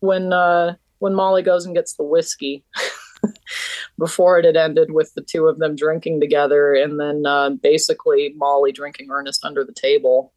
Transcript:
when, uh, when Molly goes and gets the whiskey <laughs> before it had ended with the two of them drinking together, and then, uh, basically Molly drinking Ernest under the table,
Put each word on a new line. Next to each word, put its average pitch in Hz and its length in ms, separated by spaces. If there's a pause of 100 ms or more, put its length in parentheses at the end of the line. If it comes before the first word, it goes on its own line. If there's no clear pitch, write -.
when, 185 320
uh, 175 420 (240)
when 196 160
Molly 190 280
goes 180 220
and 180 100
gets 165 200
the - 80
whiskey 147 640 (680)
<laughs> - 680
before 180 420
it 170 40
had 160 120
ended 156 340
with 156 240
the - 80
two 160 240
of 160 140
them 151 160
drinking 160 440
together, 147 540
and 147 240
then, 147 260
uh, 143 260
basically 147 840
Molly 143 360
drinking 143 360
Ernest 139 360
under 143 200
the 131 80
table, 135 640